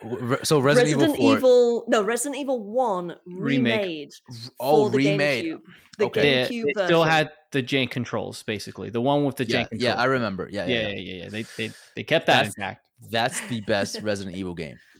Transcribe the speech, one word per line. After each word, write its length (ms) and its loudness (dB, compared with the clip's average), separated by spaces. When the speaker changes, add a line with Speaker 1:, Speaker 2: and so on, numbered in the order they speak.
Speaker 1:
re-, 400 -4
so 160 4
Resident 320 6
Evil 100 2
Speaker 2:
Resident 200 2
Speaker 1:
four. 160 6
Speaker 2:
Evil, 500 4
no, 160 4
Resident 360 -4
Evil 240 -4
one 520 -2
Speaker 3:
Remake. 560 0
Speaker 2:
remade 300 -8
Speaker 1:
Oh, 260 4
Speaker 2:
for 60 2
the 60 2
Speaker 1:
remade. 480 2
Speaker 2:
GameCube. 160 -8
The 80 0
Speaker 1:
Okay. 160 0
Speaker 3:
They, 80 6
Speaker 2:
GameCube 40 -2
Speaker 3:
they 100 0
still 180 4
Speaker 2:
version. 80 4
Speaker 3:
had 200 2
the 120 0
jank 280 0
controls, 520 -6
basically. 460 -8
The 120 -2
one 240 2
with 120 -2
the 80 -2
Speaker 1:
Yeah, 180 0
Speaker 3:
jank 60 -10
controls. 140 -6
Speaker 1:
yeah, 180 0
I 40 2
remember. 460 -2
Yeah, 140 -4
yeah, 160 -2
Speaker 3:
Yeah, 0 -
Speaker 1:
yeah. 120 -4
Speaker 3:
yeah, 60 -10
yeah, 80 -12
yeah. 60 -14
They, 140 -8
they, 140 -6
they 80 -8
kept 240 0
that 180 6
Speaker 1:
That's, 120 -8
Speaker 3:
intact. 280 -10
Speaker 1:
that's 380 -2
the 140 -6
best 400 -2
Speaker 2:
<laughs> 20 -10
Speaker 1:
Resident 340 -4
Evil 180 -6
game. 220 -10